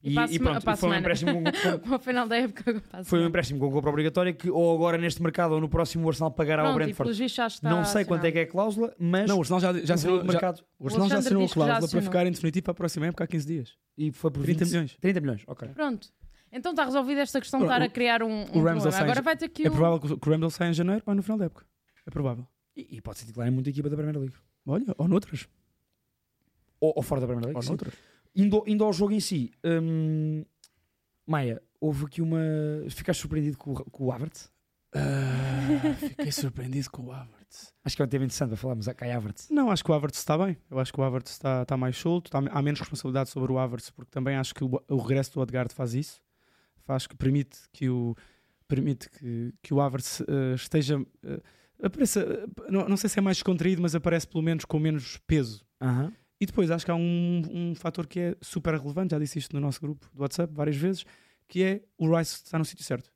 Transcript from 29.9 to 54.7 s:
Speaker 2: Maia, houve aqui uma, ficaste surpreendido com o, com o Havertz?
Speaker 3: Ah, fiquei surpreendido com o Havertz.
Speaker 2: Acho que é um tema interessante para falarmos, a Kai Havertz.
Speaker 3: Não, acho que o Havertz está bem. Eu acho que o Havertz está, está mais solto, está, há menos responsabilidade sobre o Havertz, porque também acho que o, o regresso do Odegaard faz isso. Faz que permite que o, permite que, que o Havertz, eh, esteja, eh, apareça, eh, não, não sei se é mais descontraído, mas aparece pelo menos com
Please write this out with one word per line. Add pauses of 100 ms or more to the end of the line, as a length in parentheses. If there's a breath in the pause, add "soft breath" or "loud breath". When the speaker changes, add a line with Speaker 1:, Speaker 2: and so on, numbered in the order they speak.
Speaker 2:
Maia, (200)
houve
aqui
uma, (500)
ficaste
surpreendido
com
o,
com
o
Havertz? (420)
Speaker 3:
Ah,
fiquei
surpreendido
com
o
Havertz. (120)
Speaker 2:
Acho
que
é
um
tema
interessante
para
falarmos,
a
Kai
Havertz.
Speaker 3:
Não,
acho
que
o
Havertz
está
bem. (140)
Eu
acho
que
o
Havertz
está,
está
mais
solto,
está,
há
menos
responsabilidade
sobre
o
Havertz,
porque
também
acho
que
o,
o
regresso
do
Odegaard
faz
isso. (640)
Faz
que
permite (140)
que
o, (500 soft breath)
permite
que,
que
o
Havertz,
eh,
esteja, (240)
eh, (420 soft breath)
apareça,
eh, (240)
não,
não
sei
se
é
mais
descontraído,
mas
aparece
pelo
menos
com